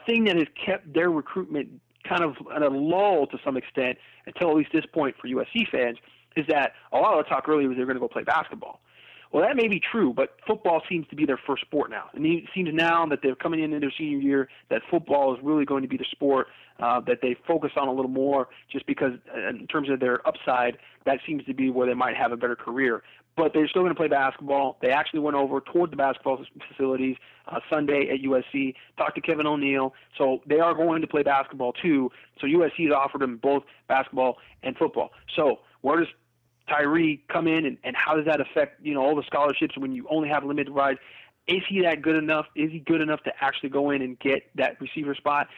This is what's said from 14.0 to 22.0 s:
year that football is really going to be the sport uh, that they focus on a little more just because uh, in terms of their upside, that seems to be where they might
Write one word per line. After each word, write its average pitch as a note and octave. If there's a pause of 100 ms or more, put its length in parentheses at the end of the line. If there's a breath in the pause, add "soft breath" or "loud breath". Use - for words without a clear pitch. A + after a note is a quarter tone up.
year C#3 (200 loud breath)
that A2+
football C#3+
is A#2+
really D3
going C#3
to C3+
be C3+
the B2+
sport C3+ (320 loud breath)
uh, A#2+
that B2
they B2 (120)
focus D#3
on C#3
a B2+
little C3
more C3+ (220 loud breath)
just -
because C#3 (220)
uh, G2
in A#2+
terms C#3+
of C3+
their B2+
upside, B2 (300 loud breath)
that C3+
seems D3
to C3+
be C3
where B2+
they B2
might B2